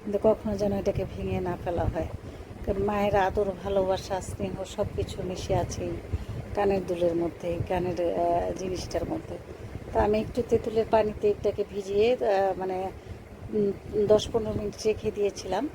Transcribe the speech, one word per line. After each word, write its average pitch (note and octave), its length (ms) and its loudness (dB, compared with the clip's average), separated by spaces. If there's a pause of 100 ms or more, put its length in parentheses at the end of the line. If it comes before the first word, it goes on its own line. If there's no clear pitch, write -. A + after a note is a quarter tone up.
কিন্তু G3+ 200 0
কখনো G#3+ 340 2
যেন G3+ 160 2
এটাকে F#3+ 320 0 (120)
ভেঙে F#3+ 240 -2
না F3+ 220 -2
ফেলা F3 200 -2
হয়, D#3+ 240 0 (580)
কারণ G3 180 0
মায়ের G#3 320 2
আদর, G3 300 4 (180)
ভালোবাসা, F#3+ 580 2
স্নেহ F#3+ 420 -6
সব G3 220 -2 (100)
কিছু G3 280 -4
মিশে F#3 320 -2
আছে F3 280 0
এই F3 80 -4 (640)
কানের G3 320 2
দুলের E3+ 280 2
মধ্যে, E3+ 320 -2
এই E3+ 120 -2 (100)
কানের, F3 500 0
আহ, E3+ 380 2
জিনিসটার F3+ 520 -4
মধ্যে। E3 280 -6 (560)
তো A3+ 60 2
আমি G#3+ 200 4
একটু A3 300 -2
তেঁতুলের A3+ 420 2
পানিতে G#3+ 380 4
এটাকে G3+ 400 0
ভিজিয়ে, G3+ 440 2
আহ, G3 460 2
মানে, F#3 320 -2 (640)
উম, G3+ 180 4 (360)
দশ G#3 260 6
পনেরো G#3+ 240 0
মিনিট G#3 160 -4 (120)
রেখে G#3+ 260 0
দিয়েছিলাম। G3+ 640 -2